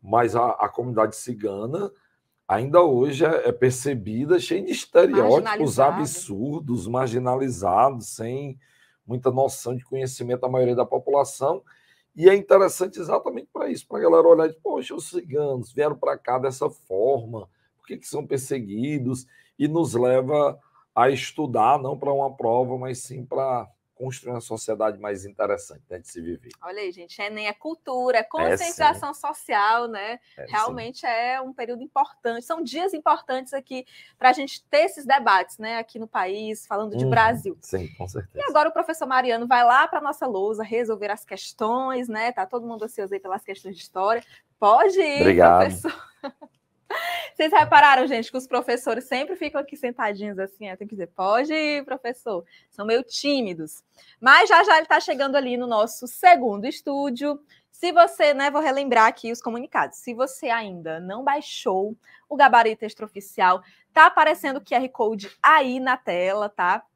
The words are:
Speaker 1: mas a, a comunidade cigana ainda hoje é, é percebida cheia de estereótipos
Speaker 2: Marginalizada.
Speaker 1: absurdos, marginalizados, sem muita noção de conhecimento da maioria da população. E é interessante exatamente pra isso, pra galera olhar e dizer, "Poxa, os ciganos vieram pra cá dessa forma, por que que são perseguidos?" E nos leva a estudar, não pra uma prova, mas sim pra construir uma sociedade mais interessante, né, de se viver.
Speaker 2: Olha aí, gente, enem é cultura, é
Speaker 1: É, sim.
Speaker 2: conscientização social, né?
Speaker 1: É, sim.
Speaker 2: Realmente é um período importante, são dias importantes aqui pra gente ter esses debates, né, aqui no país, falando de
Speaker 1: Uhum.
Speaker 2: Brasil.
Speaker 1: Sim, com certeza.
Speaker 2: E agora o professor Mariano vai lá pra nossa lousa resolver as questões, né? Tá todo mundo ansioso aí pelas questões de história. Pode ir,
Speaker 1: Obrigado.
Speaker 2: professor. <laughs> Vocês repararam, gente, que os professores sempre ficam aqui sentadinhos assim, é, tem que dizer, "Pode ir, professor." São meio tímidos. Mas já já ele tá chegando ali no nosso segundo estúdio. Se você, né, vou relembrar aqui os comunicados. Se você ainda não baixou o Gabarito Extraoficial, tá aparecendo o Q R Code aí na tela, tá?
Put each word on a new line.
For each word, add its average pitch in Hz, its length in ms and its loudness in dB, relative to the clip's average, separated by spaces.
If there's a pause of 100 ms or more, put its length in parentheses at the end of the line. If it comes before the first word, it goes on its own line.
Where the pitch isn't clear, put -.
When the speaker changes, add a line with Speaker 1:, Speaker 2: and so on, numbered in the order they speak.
Speaker 1:
mas 110 360 2
a, 120 140 2
a 104 180 -2
comunidade 110 480 -2
cigana 117 720 -8 (580)
ainda 135 340 4
hoje 139 420 2
é, 139 240 0
é 120 40 0
percebida 127 880 0
cheia 175 200 -4
de 359 120 -6
estereótipos 165 720 4
Speaker 2:
Marginalizada. 151 540 2
Speaker 1:
absurdos, 123 880 -6
marginalizados, 123 1200 0
sem 131 500 -10 (480)
muita 127 240 -4
noção 127 460 -4
de 127 80 -12
conhecimento 127 560 -6
da 127 80 -4
maioria 127 260 0
da 117 100 0
população. 139 760 -2 (540)
E 160 120 6
é 196 60 8
interessante 196 640 2
exatamente 208 540 -6
pra 302 180 -6
isso, - 160 -10
pra 214 140 -8
galera 165 260 6
olhar 160 200 8
e - 20 0
dizer, 160 120 -10
"Poxa, - 360 -6
os 165 140 -12
ciganos 147 600 -6
vieram 147 240 -2
pra 143 220 -4
cá 127 220 -2
dessa 135 280 -4
forma, 113 800 -4 (280)
por - 100 -20
que - 120 -14
que - 100 -20
são 139 180 -10
perseguidos?" 127 1000 -6 (280)
E 147 120 -2
nos 151 260 -2
leva 131 640 2 (340)
a 120 160 4
estudar, 131 680 0
não 135 180 -6
pra 135 160 -4
uma 139 220 -2
prova, 123 420 0
mas 127 220 -8
sim 127 260 -14
pra 127 460 -4 (240)
construir 127 380 -10
uma 120 80 -8
sociedade 110 580 -4
mais 101 280 -8
interessante, 101 640 -6
né, 90 80 -12
de 82 100 -20
se 85 140 -16
viver. 87 260 -12 (140)
Speaker 2:
Olha 185 180 -14
aí, 190 100 -8
gente, 180 300 -20
enem 214 280 -8
é 208 40 -8
cultura, 254 640 -4
é 220 40 4
Speaker 1:
É, - 40 -6
sim. - 60 -14
Speaker 2:
conscientização 311 840 -2
social, 240 760 -2
né? 220 300 -10 (200)
Speaker 1:
É, - 80 -14
sim. - 60 -14
Speaker 2:
Realmente 233 520 -6
é 247 340 -2
um 262 140 -10
período 240 300 -10
importante, 240 640 -4
são 330 160 -6
dias 330 320 -4
importantes 262 580 -2
aqui 262 320 -10 (340)
pra 254 140 6
gente 277 380 -6
ter 302 160 4
esses 294 180 -10
debates, 233 540 2
né, 220 180 -8
aqui 226 220 -10
no 220 100 -12
país, 214 580 -6
falando 214 300 -6
de 127 80 -2
Speaker 1:
Uhum. 131 60 2
Speaker 2:
Brasil. 226 500 0
Speaker 1:
Sim, 95 280 -8
com 90 200 -12
certeza. 98 340 -12
Speaker 2:
E 554 80 -4
agora 302 200 2
o - 20 -14
professor 320 340 -4
Mariano 247 400 0
vai 240 180 4
lá 254 220 6
pra 311 140 -4
nossa 294 260 -6
lousa 208 360 -4
resolver 214 480 -4
as 208 120 -6
questões, 247 840 -6
né? 226 240 -4
Tá 190 140 -6
todo 233 200 -8
mundo 220 200 -10
ansioso 196 260 -8
aí 196 80 -8
pelas 190 240 -8
questões 190 320 -14
de - 60 -20
história. 214 420 -2 (340)
Pode 302 400 6
ir, 302 220 0
Speaker 1:
Obrigado. 87 380 8
Speaker 2:
professor. 95 520 0 (120)
<laughs> - 380 -18 (760)
Vocês 311 160 0
repararam, 285 540 8
gente, 233 240 -4
que - 60 -8
os 254 100 -8
professores 240 580 -2
sempre 294 320 -6
ficam 294 240 -6
aqui 277 160 -12
sentadinhos 208 600 -6
assim, 196 300 -10
é, 185 80 -12
tem 202 120 -16
que 220 60 -16
dizer, 185 120 -8
"Pode 208 480 -2
ir, 294 300 -2
professor." 240 600 -8 (240)
São - 160 -14
meio 226 200 0
tímidos. 208 800 -4 (360)
Mas 294 280 8
já 349 160 8
já 339 120 6
ele 320 120 2
tá 302 100 4
chegando 277 380 -2
ali 247 200 0
no 247 120 -4
nosso 226 400 -2
segundo 247 580 4
estúdio. 285 760 -4 (300)
Se 339 220 -4
você, 339 420 6
né, 277 160 0
vou 285 100 -2
relembrar 269 460 2
aqui 226 260 -2
os 233 80 -10
comunicados. 226 580 -6
Se 247 140 -12
você 262 360 -6
ainda 180 520 -6
não 190 220 -10
baixou 233 760 -4 (320)
o 285 80 -8
Gabarito 233 480 4
Extraoficial, 196 800 -2 (320)
tá 320 120 10
aparecendo 311 500 2
o 285 40 -8
Q - 140 -6
R 254 140 0
Code 214 420 -4 (100)
aí 269 400 4
na 254 160 -2
tela, 196 520 -2
tá? 196 360 -2 (100)